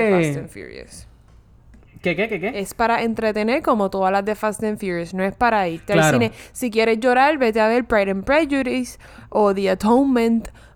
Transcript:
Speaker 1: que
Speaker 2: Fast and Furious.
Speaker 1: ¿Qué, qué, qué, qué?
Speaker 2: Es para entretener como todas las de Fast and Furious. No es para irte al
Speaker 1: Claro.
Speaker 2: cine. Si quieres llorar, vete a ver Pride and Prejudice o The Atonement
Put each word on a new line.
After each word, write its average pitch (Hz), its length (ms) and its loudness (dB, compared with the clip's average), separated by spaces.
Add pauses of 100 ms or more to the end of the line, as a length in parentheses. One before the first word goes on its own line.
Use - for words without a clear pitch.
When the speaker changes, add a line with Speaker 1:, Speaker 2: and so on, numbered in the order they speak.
(100)
Speaker 1:
que 180 160 2
Speaker 2:
Fast 147 120 -4
and 160 100 -12
Furious. 64 600 -18 (960)
Speaker 1:
¿Qué, 175 140 -2
qué, 208 120 -2
qué, 208 120 -6
qué? 185 200 -6
Speaker 2:
Es 190 140 -10
para 226 280 0
entretener 220 600 -2
como 208 280 0
todas 190 220 0
las 202 120 0
de 214 100 -2
Fast 214 300 -6
and 214 140 -4
Furious. 170 340 -6
No 185 120 -4
es 196 100 -4
para 220 340 0
irte 165 240 -6
al 196 60 4
Speaker 1:
Claro. 156 200 4
Speaker 2:
cine. 220 140 0 (200)
Si 247 180 -6
quieres 220 300 2
llorar, 262 380 4
vete 226 220 2
a 214 80 4
ver 240 160 2
Pride 202 280 2
and 190 120 -4
Prejudice 269 760 0 (300)
o 208 240 2
The 190 180 0
Atonement 233 760 2 (280)